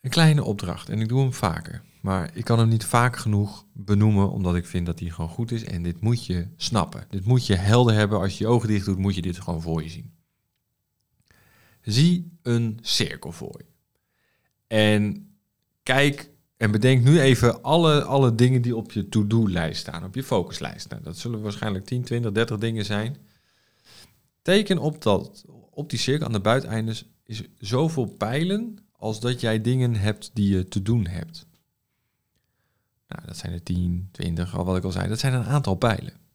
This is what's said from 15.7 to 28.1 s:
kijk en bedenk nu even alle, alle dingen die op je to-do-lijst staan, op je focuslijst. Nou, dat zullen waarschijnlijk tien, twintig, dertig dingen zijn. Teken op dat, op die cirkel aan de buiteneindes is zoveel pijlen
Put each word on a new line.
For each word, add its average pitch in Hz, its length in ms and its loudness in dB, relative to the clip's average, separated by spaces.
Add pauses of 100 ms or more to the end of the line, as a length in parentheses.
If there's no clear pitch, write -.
kijk 139 460 2 (280)
en 110 140 2
bedenk 123 320 4
nu 147 160 8
even 120 440 4
alle, 151 400 4
alle 131 320 2
dingen 123 260 4
die 120 140 0
op 110 160 -6
je 98 180 -4
to-do-lijst 101 680 0
staan, 82 240 -10
op 92 120 -12
je 131 80 -6
focuslijst. - 680 -4
Nou, - 140 -12
dat - 140 -12
zullen 117 240 -8
waarschijnlijk 104 440 -6
tien, 123 180 -4
twintig, 117 280 -4
dertig 110 260 0
dingen 113 280 -4
zijn. 107 320 -4 (1200)
Teken 190 360 2
op 147 240 -4
dat, - 440 0 (260)
op - 180 -12
die 113 100 -4
cirkel 147 260 0
aan 117 80 -4
de 107 60 0
buiteneindes 110 680 -2 (180)
is 110 200 -12 (160)
zoveel 135 460 0
pijlen 185 720 -4 (140)